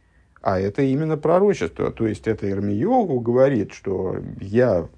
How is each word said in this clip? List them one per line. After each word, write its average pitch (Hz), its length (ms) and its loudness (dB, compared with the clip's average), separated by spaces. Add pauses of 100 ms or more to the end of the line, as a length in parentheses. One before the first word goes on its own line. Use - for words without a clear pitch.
(400)
а 95 180 0
это 101 220 -2
именно 151 380 0
пророчество. 170 720 0
То - 160 -2
есть 107 200 -4
это 107 240 -2
Ирмиегу 123 720 0
говорит, 120 520 2
что 92 500 -6 (180)
я 101 580 2